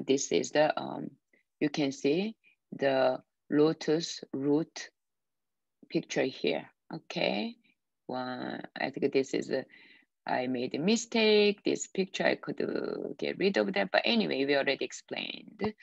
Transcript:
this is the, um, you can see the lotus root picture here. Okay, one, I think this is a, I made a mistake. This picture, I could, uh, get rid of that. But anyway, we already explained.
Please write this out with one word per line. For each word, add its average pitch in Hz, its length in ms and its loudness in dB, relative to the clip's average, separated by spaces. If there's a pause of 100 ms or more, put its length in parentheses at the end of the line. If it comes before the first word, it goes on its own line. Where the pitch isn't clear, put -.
this 139 260 0
is - 200 0
the, 151 280 4
um, - 300 -8 (500)
you 151 100 2
can 143 220 0
see 175 440 0 (360)
the 131 480 2 (300)
lotus 156 800 2
root 147 580 0 (1000)
picture 156 360 -2
here. - 440 -4 (240)
Okay, 202 640 -4 (500)
one, 127 560 -8 (180)
I - 120 0
think 143 220 0
this 135 200 2
is - 160 -2
a, 131 160 -2 (600)
I 127 220 -2
made 127 280 -4
a 131 40 -2
mistake. 214 840 4
This - 240 -2
picture, - 380 -2
I - 100 4
could, - 240 -6
uh, - 580 -4
get 73 200 -4
rid 98 200 2
of 202 160 2
that. 190 180 -2
But - 120 4
anyway, 139 420 0
we 143 100 2
already 135 280 0
explained. - 1000 -8